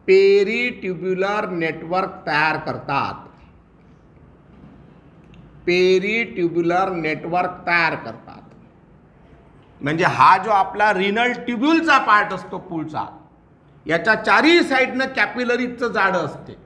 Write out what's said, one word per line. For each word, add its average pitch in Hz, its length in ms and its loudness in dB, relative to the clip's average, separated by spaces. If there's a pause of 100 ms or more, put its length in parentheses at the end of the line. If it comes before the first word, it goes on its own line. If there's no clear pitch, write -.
पेरिट्युब्युलर 196 1400 2
नेटवर्क 175 640 -4 (160)
तयार 156 300 0
करतात. 127 580 -6 (2500)
पेरिट्युब्युलर 185 1200 0
नेटवर्क 170 600 -4 (160)
तयार 170 280 2
करतात. - 480 -14 (1400)
म्हणजे 160 240 -2
हा 147 320 6
जो 190 140 -4
आपला 208 440 2
रिनल 202 380 0
ट्युब्युलचा 269 680 0
पार्ट 208 340 2
असतो 185 260 -10
पुढचा, 156 460 -8 (840)
याच्या 170 280 0
चारही 233 480 4
साईडनं 262 420 0 (120)
कॅपिलरीजचं 240 720 -2
जाडं 190 300 0
असते. 139 480 -8